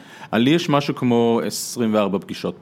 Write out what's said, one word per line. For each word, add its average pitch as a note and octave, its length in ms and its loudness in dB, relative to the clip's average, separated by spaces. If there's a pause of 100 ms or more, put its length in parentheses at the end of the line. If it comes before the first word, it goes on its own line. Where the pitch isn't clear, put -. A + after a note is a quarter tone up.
(340)
לי A#2+ 180 4
יש E3+ 180 0
משהו C#3+ 260 0
כמו A#2 500 2
עשרים A2 480 -4
וארבע G2+ 260 2
פגישות - 420 -8